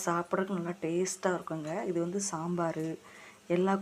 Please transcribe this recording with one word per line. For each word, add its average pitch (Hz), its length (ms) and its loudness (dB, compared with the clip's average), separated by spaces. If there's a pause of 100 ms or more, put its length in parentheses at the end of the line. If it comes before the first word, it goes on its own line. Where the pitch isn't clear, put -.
சாப்பிட்றதுக்கு 185 520 2
நல்லா 170 240 -2
டேஸ்ட்டாக 180 540 0
இருக்குங்க. 160 340 -4 (200)
இது 170 140 0
வந்து 180 160 -2 (100)
சாம்பார், 165 540 0 (720)
எல்லா 190 280 6